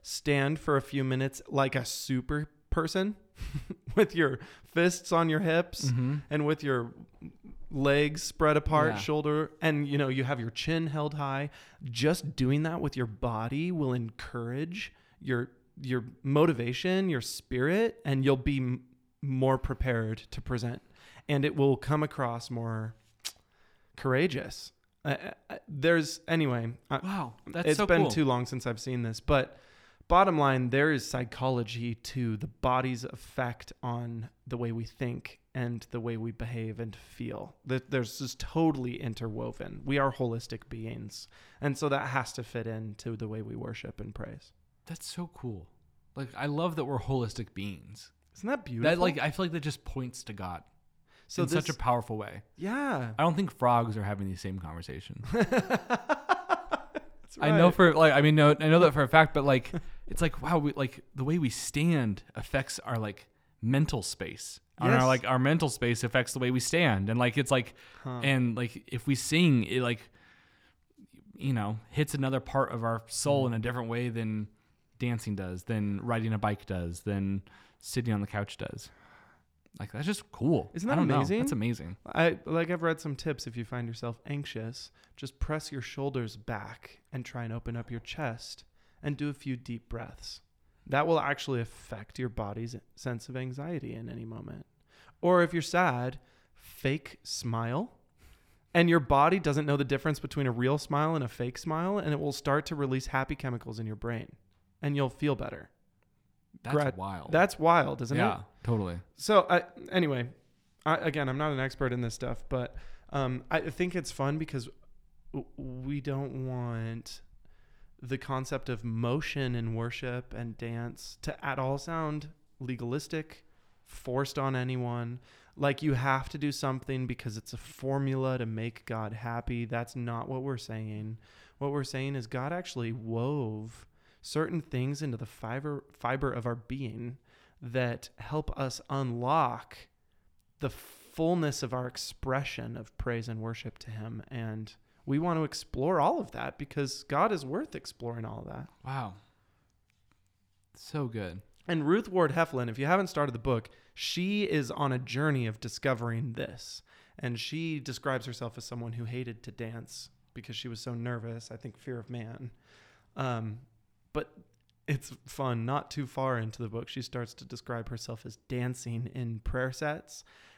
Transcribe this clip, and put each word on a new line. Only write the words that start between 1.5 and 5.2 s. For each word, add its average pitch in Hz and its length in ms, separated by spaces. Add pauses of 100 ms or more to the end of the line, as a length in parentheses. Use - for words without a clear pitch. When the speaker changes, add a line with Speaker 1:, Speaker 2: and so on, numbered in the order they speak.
Speaker 1:
a 123 100
super 143 640 (200)
person 185 460 (400)
<laughs> - 400
with 220 200
your 139 240 (340)
fists 175 380
on 165 180